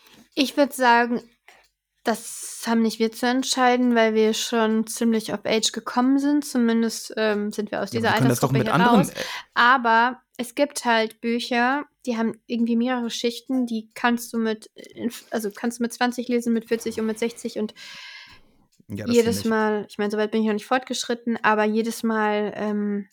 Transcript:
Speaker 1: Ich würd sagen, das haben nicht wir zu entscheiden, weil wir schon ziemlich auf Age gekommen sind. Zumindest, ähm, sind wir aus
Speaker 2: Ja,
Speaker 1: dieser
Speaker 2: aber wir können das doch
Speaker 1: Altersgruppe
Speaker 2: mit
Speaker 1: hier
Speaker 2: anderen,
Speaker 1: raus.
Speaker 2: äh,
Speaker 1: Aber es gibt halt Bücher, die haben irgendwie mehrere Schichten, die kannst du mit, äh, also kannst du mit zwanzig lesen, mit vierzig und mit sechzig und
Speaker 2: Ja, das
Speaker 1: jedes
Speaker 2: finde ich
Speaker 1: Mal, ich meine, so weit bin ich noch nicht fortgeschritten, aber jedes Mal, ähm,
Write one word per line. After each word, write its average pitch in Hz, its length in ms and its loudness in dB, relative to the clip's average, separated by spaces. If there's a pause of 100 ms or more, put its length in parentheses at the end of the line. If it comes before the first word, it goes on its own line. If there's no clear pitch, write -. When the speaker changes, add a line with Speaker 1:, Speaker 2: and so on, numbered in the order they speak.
(340)
Speaker 1:
Ich 262 220 0
würd 285 160 2
sagen, 240 480 2 (840)
das - 640 -6
haben 226 160 2
nicht 220 160 0
wir 226 140 0
zu - 140 -4
entscheiden, 247 680 2
weil 226 200 4
wir 220 180 4
schon 220 540 0
ziemlich 226 480 0
auf 208 100 -6
Age 220 280 0
gekommen 254 460 0
sind. 285 280 2
Zumindest, 226 720 0
ähm, 208 360 0
sind 214 200 -6
wir - 100 -2
aus 202 100 -6
Speaker 2:
Ja, 233 80 -4
Speaker 1:
dieser 226 100 0
Speaker 2:
aber - 40 2
wir - 40 2
können 135 120 4
das - 100 0
doch 143 120 2
Speaker 1:
Altersgruppe 139 60 4
Speaker 2:
mit - 100 2
Speaker 1:
hier - 60 0
Speaker 2:
anderen, 226 260 6
Speaker 1:
raus. - 100 0
Speaker 2:
äh, - 140 -8 (300)
Speaker 1:
Aber 240 680 4 (160)
es 240 160 -10
gibt 294 320 0
halt 226 340 2
Bücher, 240 640 0 (220)
die 240 100 -2
haben 226 300 -2
irgendwie 233 300 0
mehrere 240 340 0
Schichten, 247 560 -2
die 220 280 -6
kannst 240 380 0
du 233 60 -4
mit, 220 380 -4
äh, - 340 -10 (200)
also 220 200 -4
kannst 233 280 -6
du 240 40 -6
mit 233 100 -2
zwanzig 240 360 -4
lesen, 240 260 0
mit 226 140 -2
vierzig 226 320 -4
und 220 60 -2
mit 220 120 -4
sechzig 233 400 -6
und 214 160 -6 (1120)
Speaker 2:
Ja, 104 180 -6
das 240 80 0
Speaker 1:
jedes 226 280 4
Speaker 2:
finde 226 60 -2
ich - 20 0
Speaker 1:
Mal, 214 400 0
ich - 80 -10
meine, 208 120 -2
so 214 60 -4
weit 214 140 0
bin 220 100 0
ich 220 60 0
noch 214 80 0
nicht 208 120 -6
fortgeschritten, 240 760 -4
aber 214 220 2
jedes 226 380 -2
Mal, 214 540 0
ähm, 208 560 -4